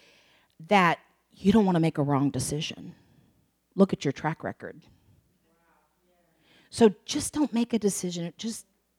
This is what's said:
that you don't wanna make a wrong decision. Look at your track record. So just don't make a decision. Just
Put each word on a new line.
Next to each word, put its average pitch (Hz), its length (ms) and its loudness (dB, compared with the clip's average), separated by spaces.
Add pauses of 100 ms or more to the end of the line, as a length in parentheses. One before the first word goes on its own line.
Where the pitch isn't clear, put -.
(680)
that 180 320 4 (340)
you 190 180 2
don't 214 140 6
wanna 175 140 2
make 160 180 0
a 147 60 0
wrong 143 260 2
decision. 151 640 -8 (800)
Look 190 200 2
at - 120 -8
your 143 60 0
track - 320 -8
record. - 380 -12 (1900)
So 220 240 4 (120)
just - 280 -6
don't 294 200 -2
make 233 200 -2
a 220 60 -2
decision. 175 580 -4
Just - 300 -12 (320)